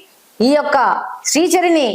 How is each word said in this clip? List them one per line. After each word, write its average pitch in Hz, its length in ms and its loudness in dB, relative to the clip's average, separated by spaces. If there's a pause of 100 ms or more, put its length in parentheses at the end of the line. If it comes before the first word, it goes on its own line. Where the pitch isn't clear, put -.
(400)
ఈ 254 140 2
యొక్క 285 500 0 (220)
శ్రీచరిని 339 680 0